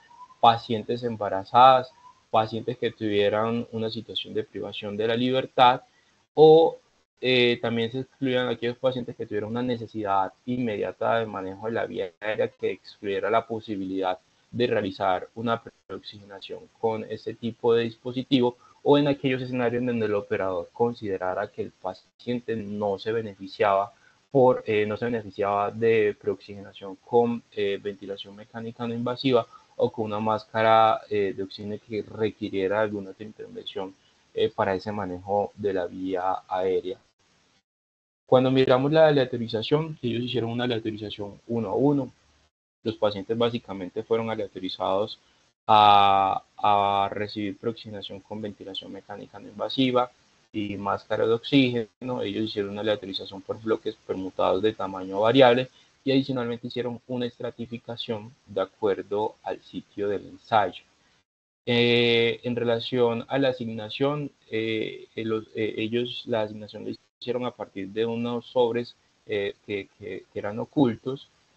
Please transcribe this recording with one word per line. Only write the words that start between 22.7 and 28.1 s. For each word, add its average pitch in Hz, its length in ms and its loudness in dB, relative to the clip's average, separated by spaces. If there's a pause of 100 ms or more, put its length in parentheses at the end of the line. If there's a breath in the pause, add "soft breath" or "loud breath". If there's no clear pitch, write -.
se 110 140 -6
beneficiaba 101 840 0 (380 soft breath)
por, 127 340 6
eh, 104 200 2
no 107 120 -2
se 120 80 -4
beneficiaba 101 640 -2
de 110 480 4
preoxigenación 98 760 -8
con, 120 560 2
eh, 101 300 -2
ventilación 98 540 -10